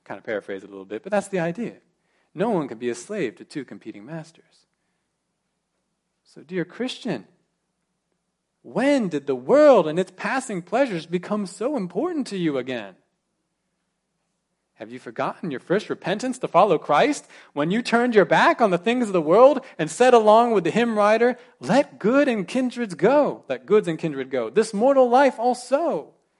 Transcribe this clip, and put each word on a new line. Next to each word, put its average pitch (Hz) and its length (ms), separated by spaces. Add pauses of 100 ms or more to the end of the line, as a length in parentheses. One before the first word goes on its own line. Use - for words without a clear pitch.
Kind 110 140
of 95 60
paraphrase 101 380
it 98 60
a - 20
little 98 140
bit, 104 180
but 190 80
that's 202 160
the 185 140
idea. 165 400 (540)
No 202 160
one 160 180
can 110 100
be 120 100
a 117 60
slave 160 440
to 110 60
two 131 200
competing 104 420
masters. - 600 (1600)
So, - 200
dear 170 220
Christian, 196 640 (1400)
when 233 460
did 143 200
the 135 80
world 220 500
and 151 100
its 180 200
passing 214 440
pleasures 208 460
become 180 400
so 262 300
important 254 500
to 202 100
you 156 220
again? 120 380 (1800)
Have 110 160
you 127 80
forgotten 139 540
your 120 80
first 202 280
repentance 214 520
to 151 80
follow 180 280
Christ 196 520 (240)
when 147 180
you 226 100
turned 233 360
your 190 80
back 233 360
on 214 100
the 170 60
things 233 300
of 196 60
the 175 100
world 240 420 (140)
and 160 100
said 247 240
along 226 380
with 196 140
the 160 80
hymn 226 260
writer, 226 400 (220)
"Let 240 400
good 269 260
and 214 200
kindreds 240 500
go, 226 520
let 123 180
goods 190 200
and 160 120
kindred 135 320
go, 120 200
this 214 240
mortal 254 340
life 262 300
also"? 247 760 (280)